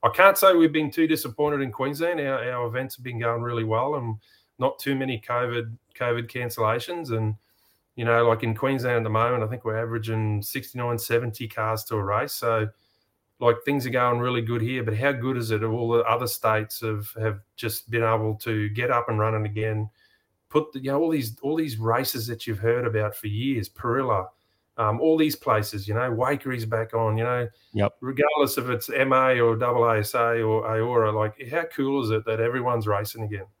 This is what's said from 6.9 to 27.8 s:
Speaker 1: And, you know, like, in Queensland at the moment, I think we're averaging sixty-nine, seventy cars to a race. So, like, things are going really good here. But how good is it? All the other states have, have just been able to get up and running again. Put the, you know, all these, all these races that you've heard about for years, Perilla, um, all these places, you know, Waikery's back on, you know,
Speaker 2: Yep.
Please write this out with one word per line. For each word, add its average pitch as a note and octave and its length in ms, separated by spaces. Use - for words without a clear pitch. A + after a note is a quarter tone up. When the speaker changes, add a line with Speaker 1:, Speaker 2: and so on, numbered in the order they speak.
Speaker 1:
And, G#2+ 200
you A#2 120
know, A#2 200
like, A2+ 160
in A2+ 120
Queensland B2+ 420
at A2+ 80
the A2 60
moment, A2+ 340
I - 20
think A#2+ 180
we're A2 160
averaging A2 640
sixty-nine, A#2+ 560
seventy A#2 480
cars A2 380
to A2+ 120
a G#2 60
race. G#2+ 300
So, A2+ 360
like, A#2 260
things C#3 220
are B2 40
going B2 280
really B2 240
good A2+ 200
here. B2 200
But A2 140
how C3+ 160
good B2+ 240
is A2+ 140
it? G#2+ 120
All A#2 280
the A#2 140
other A#2+ 220
states A2 540
have, G#2+ 280
have G#2+ 200
just - 340
been A2+ 140
able A2 340
to G#2+ 340
get A#2+ 200
up A#2+ 180
and A2 100
running G#2+ 280
again. G#2+ 440
Put D#3 220
the, C3+ 80
you C3 100
know, C#3 100
all E3 100
these, B2+ 320
all D3 140
these D3 220
races A#2 480
that A#2 180
you've G#2+ 140
heard A#2 260
about G#2+ 300
for - 140
years, A#2 400
Perilla, A#2 580
um, A2 220
all D#3+ 160
these D#3 200
places, G#2+ 500
you G#2 80
know, B2 160
Waikery's B2+ 560
back A2 260
on, A2+ 240
you A2+ 60
know, B2 260
Speaker 2:
Yep. G2+ 280